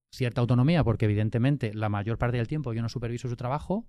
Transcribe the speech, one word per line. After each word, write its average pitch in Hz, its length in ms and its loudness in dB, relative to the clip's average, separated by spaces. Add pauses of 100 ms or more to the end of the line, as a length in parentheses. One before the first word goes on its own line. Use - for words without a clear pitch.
(120)
cierta 123 280 -2
autonomía 123 440 4
porque 110 220 2
evidentemente 110 680 2
la 107 140 -2
mayor 104 300 -2
parte 120 180 0
del 113 100 0
tiempo 143 260 -4
yo 113 100 -4
no 117 60 -2
superviso 120 400 -6
su 120 80 -6
trabajo 151 520 -4